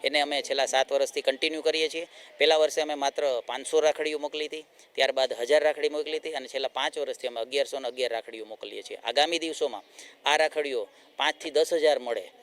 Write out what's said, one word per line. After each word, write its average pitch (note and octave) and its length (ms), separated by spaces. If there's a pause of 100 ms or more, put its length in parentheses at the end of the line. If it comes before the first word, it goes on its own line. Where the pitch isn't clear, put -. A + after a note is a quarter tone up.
એને C#3+ 160
અમે C#3+ 220
છેલ્લા C3+ 240
સાત C3+ 260
વર્ષથી C#3 280
કન્ટિન્યુ D3+ 420
કરીએ D#3 260
છીએ. E3 180 (320)
પહેલા D#3 180
વર્ષે D#3 240
અમે D3+ 140
માત્ર C#3 520
પાંચસો C3+ 340
રાખડીઓ D3+ 380
મોકલી D3+ 280
હતી, D#3 180 (300)
ત્યારબાદ C3 460
હજાર C#3+ 240
રાખડી D3+ 240
મોકલી D3+ 280
હતી D#3 160
અને C3 160
છેલ્લા C3+ 200
પાંચ C#3 300
વર્ષથી C3 300
અમે A#2+ 120
અગિયારસો C3 380
ને B2+ 100
અગિયાર B2 240
રાખડીઓ A2+ 320
મોકલીએ G#2 380
છીએ. G2 140
આગામી D3+ 420
દિવસોમાં D3 440 (440)
આ D3 100
રાખડીઓ D3 520 (280)
પાંચથી D3+ 340
દસ D3+ 220
હજાર D3+ 260
મળે A#2 320 (120)